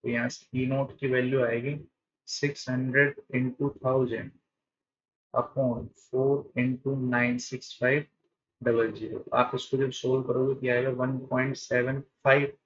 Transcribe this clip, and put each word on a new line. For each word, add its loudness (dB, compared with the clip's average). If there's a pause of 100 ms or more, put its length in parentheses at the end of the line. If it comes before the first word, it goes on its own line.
तो -4
यहाँ -2
से -8
ई 0
नॉट -2
की -2
वैल्यू 2
आएगी -2 (520)
सिक्स -4
हंड्रेड 2 (260)
into -2 (160)
थाउजेंड 0 (1000)
upon 0 (220)
four 4 (320)
into -2 (180)
nine 2
six -10 (120)
five 4 (580)
double 2
zero। -8 (100)
आप 4
इसको -2
जब 0 (100)
सॉल्व 0
करोगे 2
तो 2
आएगा 2 (140)
वन -2 (140)
पॉइंट 0
सेवन -2 (220)
फ़ाइव 4 (120)